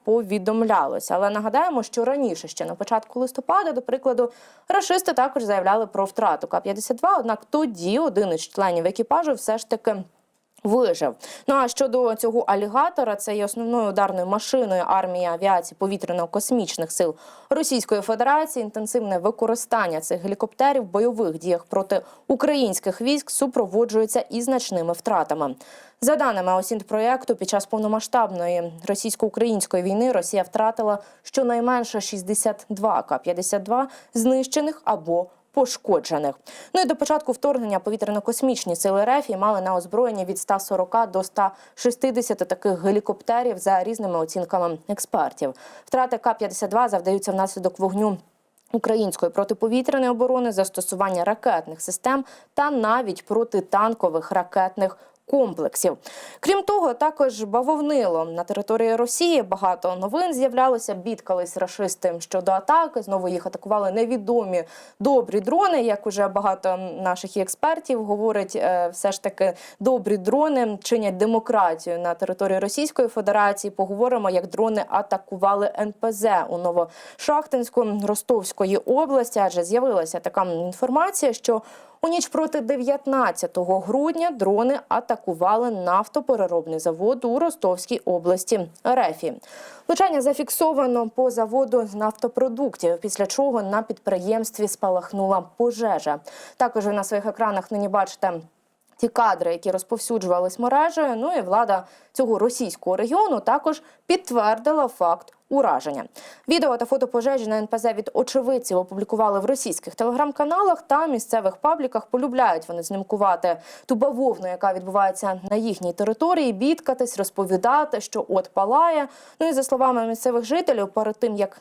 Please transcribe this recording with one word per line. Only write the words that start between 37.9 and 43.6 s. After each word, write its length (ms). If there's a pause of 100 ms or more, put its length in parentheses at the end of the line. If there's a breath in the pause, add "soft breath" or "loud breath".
сили 260
Р 80
Ф 200
мали 320
на 140
озброєнні 500
від 120
ста 220
сорока 460
до 140
ста 320 (240 loud breath)
шістдесяти 680
таких 380
гелікоптерів 760
за 260